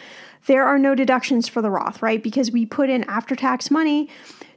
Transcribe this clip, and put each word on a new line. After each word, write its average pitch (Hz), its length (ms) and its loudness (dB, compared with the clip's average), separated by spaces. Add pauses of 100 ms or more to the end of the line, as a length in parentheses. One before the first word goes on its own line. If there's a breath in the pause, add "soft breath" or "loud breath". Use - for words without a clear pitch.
(440 loud breath)
there 269 200 4
are 277 140 4
no 277 160 4
deductions 247 540 0
for 233 140 -4
the 214 80 0
Roth, - 320 -4
right? 220 200 0
Because 226 300 -2
we 233 140 0
put 269 240 -2
in 254 140 0
after-tax 254 640 -4
money. 302 400 0 (460 loud breath)